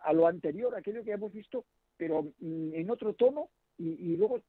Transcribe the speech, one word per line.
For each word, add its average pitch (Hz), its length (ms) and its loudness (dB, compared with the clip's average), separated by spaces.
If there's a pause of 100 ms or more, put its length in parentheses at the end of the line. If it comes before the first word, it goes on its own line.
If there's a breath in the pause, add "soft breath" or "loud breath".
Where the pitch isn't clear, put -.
a 151 100 4
lo 165 140 8
anterior, 180 480 -2
aquello 208 300 -8
que 214 80 -4
hemos 202 180 -6
visto, 220 320 -10 (320)
pero, 160 280 0 (180)
mm, 160 320 -4
en 165 180 -2
otro 220 220 -2
tono, 269 340 4 (300)
y, 165 160 -4 (180)
y 160 60 0
luego 214 320 2